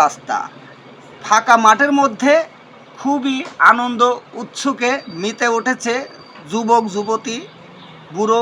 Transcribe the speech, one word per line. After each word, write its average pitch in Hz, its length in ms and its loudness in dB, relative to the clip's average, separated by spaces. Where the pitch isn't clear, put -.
রাস্তা। 143 380 -2
ফাঁকা 226 340 4
মাঠের 226 360 4
মধ্যে 277 420 2
খুবই 269 380 -2
আনন্দ 240 320 0
উৎসুকে 240 560 -6
মেতে 220 280 -4
উঠেছে 233 460 -2
যুবক 226 360 2
যুবতী, 220 440 -6
বুড়ো 220 300 0